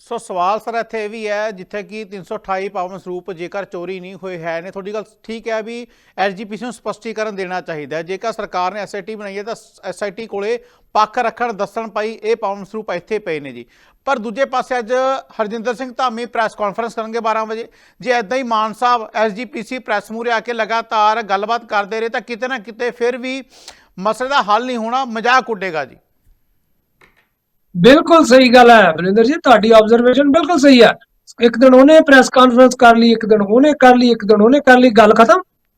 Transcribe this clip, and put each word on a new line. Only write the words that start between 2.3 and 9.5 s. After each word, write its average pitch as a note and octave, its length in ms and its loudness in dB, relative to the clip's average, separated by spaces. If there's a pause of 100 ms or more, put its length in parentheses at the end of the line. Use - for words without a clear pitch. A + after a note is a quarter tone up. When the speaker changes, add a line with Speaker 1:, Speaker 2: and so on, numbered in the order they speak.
Speaker 1:
ਅਠਾਈ F#3+ 320 -8
ਪਾਵਨ F#3+ 300 -10
ਸਰੂਪ F3+ 340 -12
ਜੇਕਰ F3 320 -12
ਚੋਰੀ F3+ 360 -12
ਨਹੀਂ F#3 140 -18
ਹੋਏ F#3 240 -14
ਹੈ E3 220 -8
ਨੇ, F#3 100 -16
ਤੁਹਾਡੀ G3 240 -14
ਗੱਲ G#3+ 100 -10 (180)
ਠੀਕ A3+ 260 -14
ਹੈ A3 140 -6
ਵੀ A#3 240 -14 (320)
ਐਸ G3 140 -4
ਜੀ F#3+ 120 -14
ਪੀ G3+ 120 -14
ਸੀ F#3+ 80 -14
ਨੂੰ B3 80 -12
ਸਪਸ਼ਟੀਕਰਨ G#3+ 640 -10
ਦੇਣਾ F#3 240 -8
ਚਾਹੀਦਾ D3+ 360 -10
ਹੈ। E3+ 60 -8
ਜੇਕਰ F#3+ 300 -8
ਸਰਕਾਰ F#3 420 -6
ਨੇ G#3 60 -10
ਐਸ G3 140 -12
ਆਈ G3+ 80 -10
ਟੀ G#3+ 120 -14
ਬਣਾਈ G3+ 240 -14
ਹੈ G#3 40 -8
ਤਾਂ G#3+ 120 -12 (300)